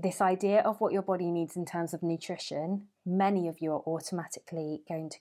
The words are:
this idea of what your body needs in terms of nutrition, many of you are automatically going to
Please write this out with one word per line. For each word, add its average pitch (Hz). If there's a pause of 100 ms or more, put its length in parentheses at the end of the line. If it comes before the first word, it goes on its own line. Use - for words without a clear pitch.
this 180
idea 196
of 214
what 214
your 190
body 180
needs 170
in 175
terms 170
of 170
nutrition, 170 (180)
many 190
of 160
you 156
are 147
automatically 160
going 160
to -